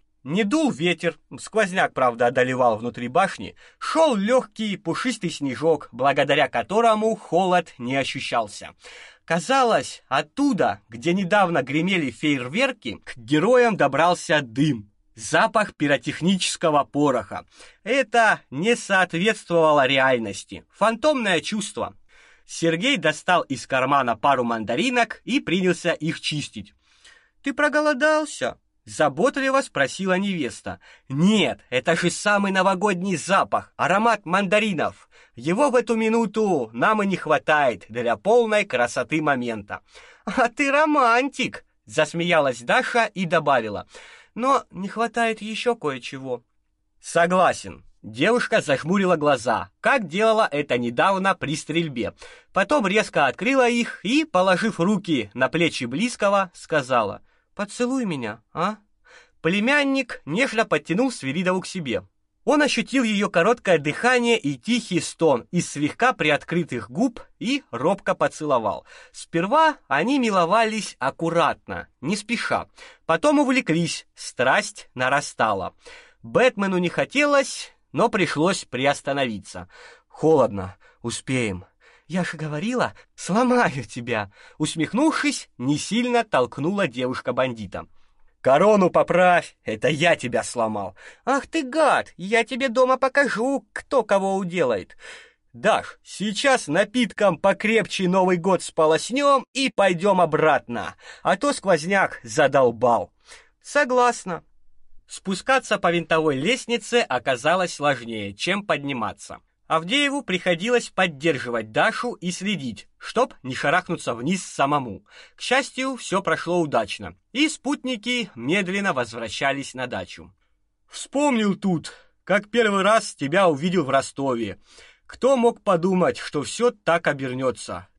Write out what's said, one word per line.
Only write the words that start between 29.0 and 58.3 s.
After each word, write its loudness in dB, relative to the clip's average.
спросила -2
невеста. -6
«Нет, 2
это 0
же 0
самый 0
новогодний 0
запах, 0
аромат 2
мандаринов. -2
Его 0
в 2
эту 0
минуту 0
нам 2
и 0
не 0
хватает 0
для -2
полной 2
красоты -2
момента». -2
«А 0
ты -2
романтик!» 2
засмеялась 0
Даша 0
и -6
добавила: 0
«Но 0
не -10
хватает -2
еще -4
кое-чего». -8
«Согласен». 0
Девушка 0
зажмурила 2
глаза, 0
как 0
делала 2
это -2
недавно 0
при -6
стрельбе. -4
Потом 2
резко 0
открыла 2
их -2
и, 0
положив 0
руки 0
на 0
плечи 0
близкого, 0
сказала: -2
«Поцелуй -4
меня, -6